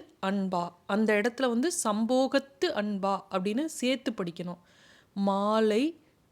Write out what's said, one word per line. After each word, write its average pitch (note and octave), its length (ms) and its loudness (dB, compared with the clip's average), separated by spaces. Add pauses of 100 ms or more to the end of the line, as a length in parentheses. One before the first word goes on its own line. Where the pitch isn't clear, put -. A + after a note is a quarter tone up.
(260)
அன்பா." F#3+ 440 -2 (160)
அந்த G#3+ 280 2
இடத்துல A#3+ 360 2
வந்து B3+ 220 0 (120)
"சம்போகத்து B3+ 840 0
அன்பா" G3 540 -2 (120)
அப்படின்னு G#3 340 -2
சேர்த்து C4 460 -2
படிக்கணும். F3 460 -8 (560)
"மாலை G#3+ 840 2 (320)